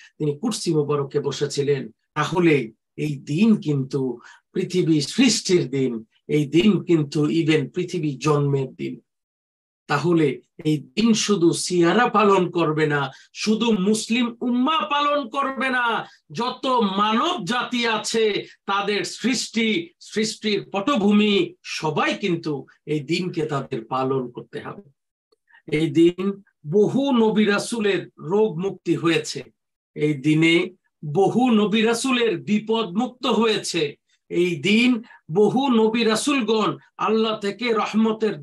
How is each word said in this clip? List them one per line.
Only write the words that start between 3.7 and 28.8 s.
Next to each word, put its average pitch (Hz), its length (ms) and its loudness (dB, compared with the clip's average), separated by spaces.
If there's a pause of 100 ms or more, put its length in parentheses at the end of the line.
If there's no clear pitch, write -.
পৃথিবী 170 420 0 (160)
সৃষ্টির 190 520 2 (120)
দিন, 131 160 0 (440)
এই 151 80 2 (120)
দিন 208 140 6 (180)
কিন্তু 156 320 2 (200)
even 151 220 2 (120)
পৃথিবী 175 360 -4 (140)
জন্মের 143 460 0 (100)
দিন। 131 140 -8 (920)
তাহলে 156 380 2 (420)
এই 156 80 2 (180)
দিন 220 140 2 (180)
শুধু 170 220 4 (160)
শিয়ারা 180 420 2 (100)
পালন 202 260 4 (140)
করবে 156 280 0 (100)
না, 143 60 -2 (420)
শুধু 220 240 0 (220)
মুসলিম 226 380 0 (220)
উম্মা 254 300 0 (140)
পালন 285 280 0 (140)
করবে 262 420 -4
না, 240 100 -2 (520)
যত 247 260 -6 (360)
মানব 233 340 0 (180)
জাতি 240 280 -4 (160)
আছে 220 280 -2 (460)
তাদের 202 300 -2 (180)
সৃষ্টি, 226 500 -2 (420)
সৃষ্টির 214 480 -4 (140)
পটভূমি, 208 600 2 (440)
সবাই 269 320 -2 (120)
কিন্তু 165 300 -2 (400)
এই 151 80 -2 (100)
দিনকে 180 320 -2 (100)
তাদের 127 280 -6 (120)
পালন 131 300 0 (120)
করতে - 320 -14
হবে। 107 180 -16 (840)
এই 156 200 0 (120)
দিন 175 240 4 (520)
বহু 208 260 4 (200)
নবী 214 220 2 (100)
রাসূলের 202 460 -2 (320)
রোগ 214 180 2 (140)
মুক্তি 190 380 -4